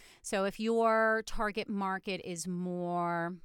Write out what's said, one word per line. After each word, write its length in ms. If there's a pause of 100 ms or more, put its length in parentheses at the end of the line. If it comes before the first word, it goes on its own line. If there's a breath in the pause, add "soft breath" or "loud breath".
(220 loud breath)
So 240
if 160
your 640
target 420
market 560
is 240
more 960